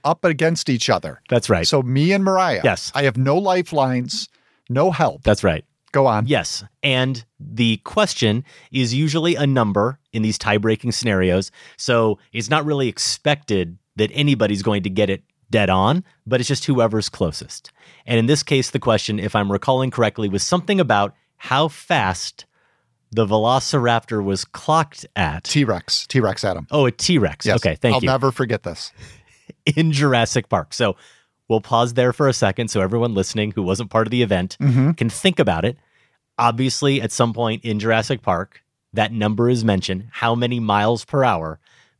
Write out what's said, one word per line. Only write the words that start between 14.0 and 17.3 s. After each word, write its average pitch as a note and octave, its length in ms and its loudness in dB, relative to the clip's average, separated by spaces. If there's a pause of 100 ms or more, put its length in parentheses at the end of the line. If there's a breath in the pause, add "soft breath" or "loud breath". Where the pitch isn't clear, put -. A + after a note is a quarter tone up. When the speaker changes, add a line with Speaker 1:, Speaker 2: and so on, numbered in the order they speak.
Speaker 2:
anybody's A2+ 500 0
going G2+ 200 0
to G2+ 60 -6
get G2 200 0
it G2 140 -6 (280)
dead G#2 180 2
on, G#2 340 2 (240 soft breath)
but B2 120 0
it's A#2+ 80 -4
just C#3 180 -2
whoever's A2+ 440 0
closest. - 600 -6 (340 soft breath)